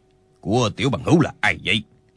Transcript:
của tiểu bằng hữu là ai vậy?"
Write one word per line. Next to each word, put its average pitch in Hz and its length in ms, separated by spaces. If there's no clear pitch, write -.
của 113 340
tiểu 131 140
bằng 127 140
hữu 175 160
là - 200
ai 87 260
vậy?" 110 180